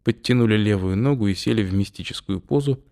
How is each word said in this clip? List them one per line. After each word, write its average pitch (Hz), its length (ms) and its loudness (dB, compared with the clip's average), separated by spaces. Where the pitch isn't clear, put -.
подтянули 117 520 2
левую 98 400 0
ногу 117 320 0
и 98 80 0
сели 110 280 0
в 92 100 -4
мистическую 98 680 -4
позу, 139 520 -2